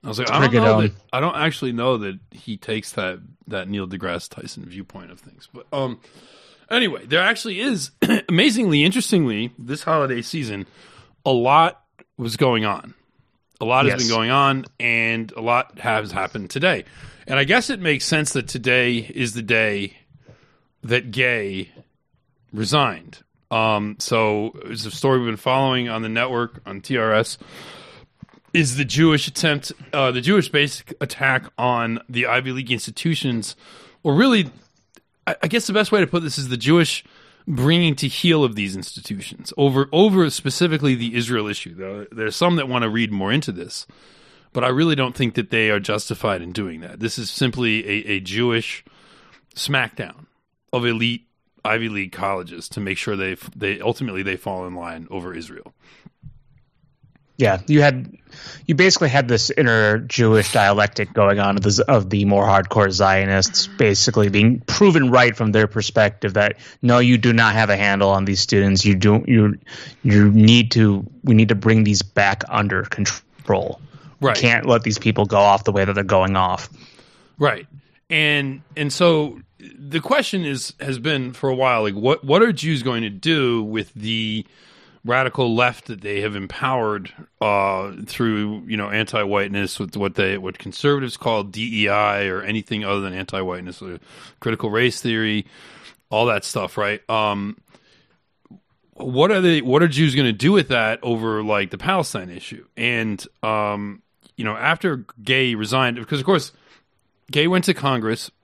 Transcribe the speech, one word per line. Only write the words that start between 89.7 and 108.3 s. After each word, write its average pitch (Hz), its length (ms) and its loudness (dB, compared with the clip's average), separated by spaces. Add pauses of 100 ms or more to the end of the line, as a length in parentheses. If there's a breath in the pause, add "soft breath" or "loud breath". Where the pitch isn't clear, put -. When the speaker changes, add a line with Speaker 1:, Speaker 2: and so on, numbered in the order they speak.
Speaker 1:
with 101 200 -8
what 98 160 -4
they, 98 240 -2
what 92 200 -10
conservatives 135 600 -4
call 110 260 -2
D 107 400 -4
E 101 40 0
I 101 360 0
or 95 160 -4
anything 107 440 -6
other 98 180 -2
than 95 100 -6
anti-whiteness, 92 680 -8
or 90 180 -14 (400 loud breath)
critical 113 300 -4
race 117 300 0
theory, 110 460 -2 (640 loud breath)
all 110 160 2
that 107 160 0
stuff, - 360 -6
right? 104 300 -4
Um, 104 500 -2 (1400 soft breath)
what 135 360 0
are 196 120 2
they, 165 180 4
what 135 220 2
are 175 60 4
Jews 143 260 2
gonna 131 180 2
do 123 200 2
with 190 160 4
that 113 340 0
over, 113 420 -2
like, 104 260 0
the 98 80 -10
Palestine 139 520 -4
issue? - 340 -16 (120)
And, 113 480 -4 (200)
um, 104 580 -4 (340)
you 117 80 -8
know, 107 120 -4
after 143 480 -4 (180)
Gay 127 320 0
resigned, 120 420 0
because, 120 220 -6
of 131 80 -6
course, 180 240 0 (800 soft breath)
Gay 147 160 2
went 185 200 2
to 185 80 2
Congress 113 560 -2 (140)